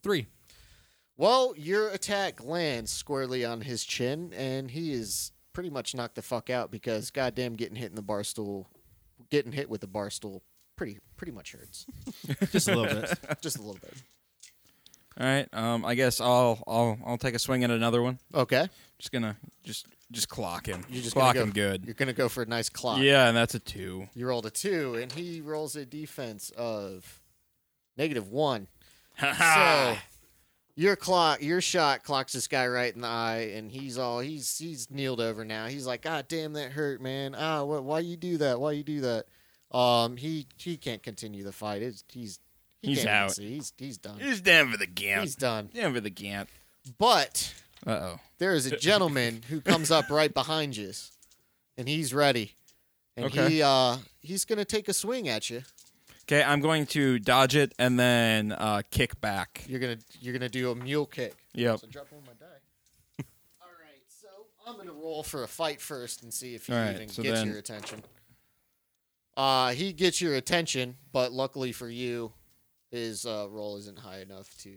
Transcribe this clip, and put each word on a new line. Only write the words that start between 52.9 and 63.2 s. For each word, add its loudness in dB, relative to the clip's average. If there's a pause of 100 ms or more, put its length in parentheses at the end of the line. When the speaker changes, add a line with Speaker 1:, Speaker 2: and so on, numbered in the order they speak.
Speaker 2:
And -4
Speaker 3:
Okay. 4
Speaker 2:
he, 4
uh, 6 (240)
he's -4
gonna -2
take -2
a -2
swing -2
at -2
you. -8 (600)
Speaker 3:
Okay, 4
I'm 4
going 4
to 4
dodge 6
it 4
and 4
then, 4
uh, 0 (100)
kick 0
back. -4
Speaker 2:
You're -6
gonna, -2 (220)
you're -8
gonna -4
do -2
a -2
mule -2
kick. -8 (180)
Speaker 3:
Yep. 0
Speaker 2:
So -20
drop -18
one -20
of -20
my -20
die. -20 (640)
<laughs> -6 (360)